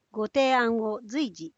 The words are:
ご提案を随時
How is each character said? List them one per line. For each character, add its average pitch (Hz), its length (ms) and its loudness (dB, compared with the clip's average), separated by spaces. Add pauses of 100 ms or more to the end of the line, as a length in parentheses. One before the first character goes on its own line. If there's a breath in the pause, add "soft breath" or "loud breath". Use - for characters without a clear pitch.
(120)
ご 214 160 -4
提 262 260 4
案 233 280 2
を 214 240 -4
随 247 260 -4
時 160 260 -14